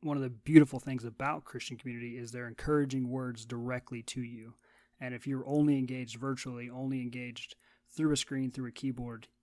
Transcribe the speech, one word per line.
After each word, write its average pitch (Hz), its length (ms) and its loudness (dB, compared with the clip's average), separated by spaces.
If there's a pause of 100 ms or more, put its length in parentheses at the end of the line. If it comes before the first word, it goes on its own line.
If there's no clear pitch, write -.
One 147 160 -2
of 135 60 0
the 131 60 -2
beautiful 143 500 8
things 127 260 -6
about 139 400 -4
Christian 120 320 -10
community 120 400 -8
is 117 140 -10
they're 120 160 -8
encouraging 135 640 2
words 123 360 -4
directly 120 580 -6
to - 180 -8
you. 117 340 -12 (440)
And 127 140 -6
if 117 120 -10
you're 135 220 -2
only 147 300 6
engaged 127 400 -4
virtually, 123 520 -6
only 131 320 -4
engaged 123 540 -10 (400)
through 160 160 4
a 143 60 4
screen, 135 340 -2
through 127 160 -6
a 117 40 -8
keyboard 120 560 -6 (160)